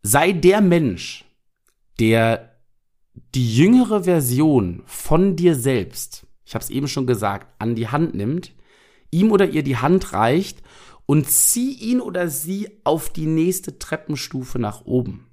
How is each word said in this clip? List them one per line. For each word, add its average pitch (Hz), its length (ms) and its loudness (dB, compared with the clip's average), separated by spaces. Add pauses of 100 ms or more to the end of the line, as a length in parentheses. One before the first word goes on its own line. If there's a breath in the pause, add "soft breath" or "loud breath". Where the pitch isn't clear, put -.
Sei 165 280 2
der 180 300 4
Mensch, 165 640 0 (760)
der 113 460 2 (880)
die 117 200 0
jüngere 208 480 4
Version 131 840 2
von 175 500 0
dir 170 200 4
selbst, 123 720 -4 (180)
ich - 100 -16
hab's - 140 -6
eben 135 180 -4
schon 131 200 -4
gesagt, 101 400 -2 (120)
an 117 160 -2
die 113 140 -6
Hand 147 260 -2
nimmt, 131 380 -6 (580 soft breath)
ihm 196 200 4
oder 196 180 4
ihr 151 140 -2
die 131 140 -2
Hand 165 360 0
reicht 127 480 0 (440 soft breath)
und 151 240 0
zieh 254 440 0
ihn 247 280 -2
oder 180 280 -4
sie 185 400 -8 (140)
auf 156 260 -2
die 156 160 -4
nächste 160 540 -2
Treppenstufe 135 800 -8
nach 107 260 -6
oben. 123 480 -4